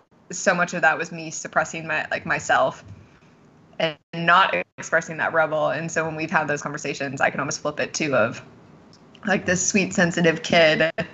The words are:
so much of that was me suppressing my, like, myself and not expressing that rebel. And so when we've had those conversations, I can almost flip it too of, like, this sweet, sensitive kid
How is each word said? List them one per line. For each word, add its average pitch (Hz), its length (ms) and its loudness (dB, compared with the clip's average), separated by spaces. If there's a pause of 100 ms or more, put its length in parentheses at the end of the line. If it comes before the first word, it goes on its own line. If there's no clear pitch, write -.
(320)
so 185 240 2
much 175 180 0
of 175 100 -4
that 156 140 4
was 165 140 -6
me 160 180 -10
suppressing 160 580 -4
my, 156 220 -4
like, - 160 -2
myself 135 600 0 (960)
and 160 160 0 (200)
not 175 400 4 (240)
expressing 165 380 -2
that 120 160 -2
rebel. 156 360 2
And 160 220 -4
so 165 120 -2
when 160 120 -6
we've 156 160 -6
had 160 160 2
those 147 160 -4
conversations, 139 580 -6
I - 80 2
can - 100 -4
almost 143 220 -4
flip 151 180 -4
it 120 140 -4
too 147 220 0
of, 123 260 0 (880)
like, 196 180 0
this 185 220 0
sweet, 185 260 0
sensitive 170 480 2
kid 160 500 4 (220)